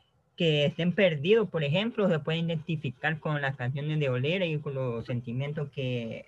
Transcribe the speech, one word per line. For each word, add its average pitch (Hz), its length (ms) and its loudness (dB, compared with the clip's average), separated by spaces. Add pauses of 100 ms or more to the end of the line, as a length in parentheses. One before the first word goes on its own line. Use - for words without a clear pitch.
(360)
que 151 300 4
estén 170 260 0
perdidos, 180 560 4
por 160 140 -2
ejemplo, 190 460 2
se 165 100 4
pueden 165 280 0
identificar 156 760 -2
con 151 200 -2
las 135 160 -2
canciones 139 440 -2
de 139 80 2
Olivia 147 380 0
y 156 120 -2
con 147 160 -6
los 120 320 -4
sentimientos 135 640 -4
que 123 580 -6